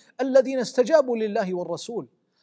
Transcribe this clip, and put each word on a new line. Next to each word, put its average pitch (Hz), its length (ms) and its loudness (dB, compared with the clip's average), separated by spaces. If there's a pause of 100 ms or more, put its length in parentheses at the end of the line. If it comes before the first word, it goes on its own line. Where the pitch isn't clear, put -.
(200)
"الذين 262 380 2
استجابوا 254 580 2
لله 208 380 -4
والرسول 175 540 -8 (340)